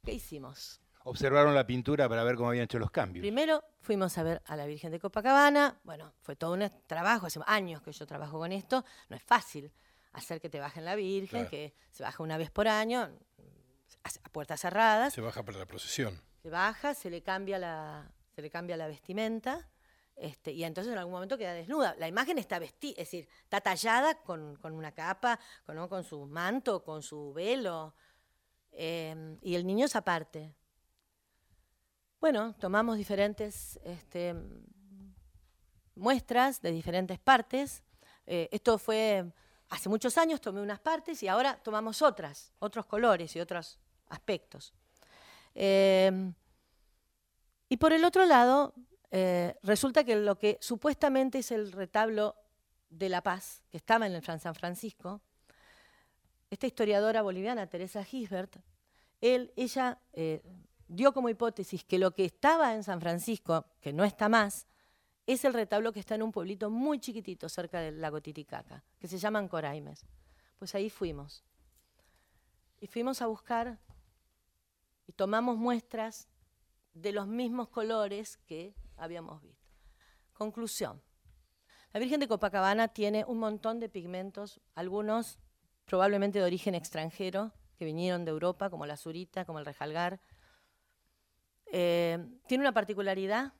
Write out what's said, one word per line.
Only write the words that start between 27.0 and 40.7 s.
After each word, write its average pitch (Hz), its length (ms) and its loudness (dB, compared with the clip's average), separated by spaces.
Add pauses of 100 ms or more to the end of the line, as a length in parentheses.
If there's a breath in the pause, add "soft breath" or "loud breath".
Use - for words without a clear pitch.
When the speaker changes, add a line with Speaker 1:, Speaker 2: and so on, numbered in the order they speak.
Speaker 1:
su 147 320 -12
velo, 175 640 -4 (760)
em, 160 680 -8
y 175 140 -2
el 175 100 0
niño 208 200 2
es 285 100 -2
aparte. 160 600 -4 (1600)
Bueno, 233 400 2
tomamos 214 380 2
diferentes, 202 840 -2
este, 175 520 -8 (1600)
muestras 247 640 2
de 170 100 0
diferentes 180 480 -2
partes. 262 640 4 (420 soft breath)
Eh, 170 260 -2
esto 214 260 4
fue 208 540 2 (380 soft breath)
hace - 200 -6
muchos 220 280 2
años, 320 240 2
tomé 202 200 -6
unas 202 180 -6